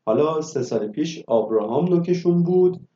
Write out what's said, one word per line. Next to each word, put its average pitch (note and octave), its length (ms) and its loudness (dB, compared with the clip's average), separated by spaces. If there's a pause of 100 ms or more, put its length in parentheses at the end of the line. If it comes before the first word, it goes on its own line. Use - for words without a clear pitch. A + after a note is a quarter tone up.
حالا D3+ 340 0
سه C3+ 220 -4
سال G#2+ 260 -4
پیش D3+ 380 -6
آبراهام A2+ 640 0
نوکشون F3 540 2
بود. F3+ 380 2 (160)